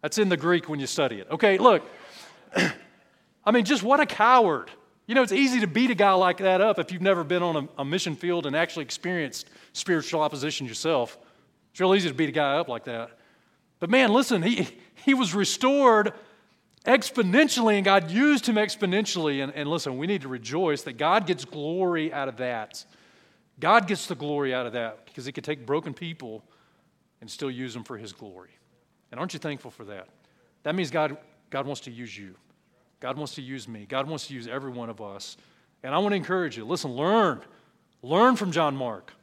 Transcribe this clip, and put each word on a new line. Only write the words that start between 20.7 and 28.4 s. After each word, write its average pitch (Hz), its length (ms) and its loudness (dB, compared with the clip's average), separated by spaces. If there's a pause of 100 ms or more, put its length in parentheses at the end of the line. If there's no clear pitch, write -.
that 131 100 -12
God 165 320 2
gets 175 200 -2
glory 165 680 -2
out 139 140 -4
of 120 100 -10
that. 120 480 -8 (720)
God 190 280 4
gets 190 200 -4
the 175 80 -6
glory 143 380 -4
out 127 120 -2
of 113 80 -8
that 113 320 -6
because 123 200 -16
he 135 60 -8
could 139 120 -12
take 139 220 -8
broken 147 280 -4
people 123 500 -14 (800)
and 110 80 -20
still 139 220 -8
use 127 220 -10
them 117 100 -12
for 117 140 -14
his 101 160 -16
glory. 90 380 -20 (600)